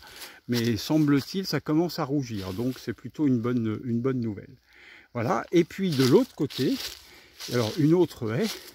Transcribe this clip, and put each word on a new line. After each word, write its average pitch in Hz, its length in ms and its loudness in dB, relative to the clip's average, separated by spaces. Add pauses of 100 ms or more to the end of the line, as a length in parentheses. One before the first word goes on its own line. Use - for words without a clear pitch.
(460)
mais 117 300 0
semble-t-il, 147 680 2
ça 160 140 -2
commence 156 400 -2
à 165 60 -2
rougir, 117 480 -4
donc 120 260 -4
c'est 117 160 -8
plutôt - 320 -4
une 127 140 4
bonne, 113 440 -2
une 117 160 -2
bonne 131 200 0
nouvelle. 107 360 -6 (560)
Voilà, 123 380 -2
et 175 140 4
puis 190 260 -4
de 135 140 4
l'autre 175 320 4
côté, 151 400 -2 (760)
alors 117 260 0
une 151 160 4
autre 143 380 0
haie, 170 140 -2 (280)